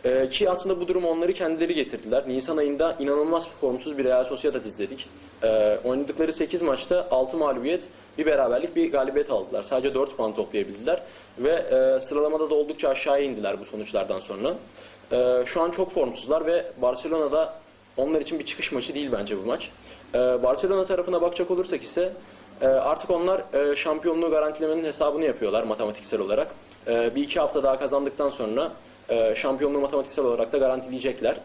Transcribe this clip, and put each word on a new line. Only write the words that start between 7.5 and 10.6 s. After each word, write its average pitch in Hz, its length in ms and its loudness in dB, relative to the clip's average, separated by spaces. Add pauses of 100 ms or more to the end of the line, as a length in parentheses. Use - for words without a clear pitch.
bir 156 80 -2
beraberlik, 135 500 2
bir 165 160 2
galibiyet 139 400 0
aldılar. 101 320 -2
Sadece 135 300 0
dört 135 240 0
puan 110 180 -2
toplayabildiler. 110 640 -2 (360)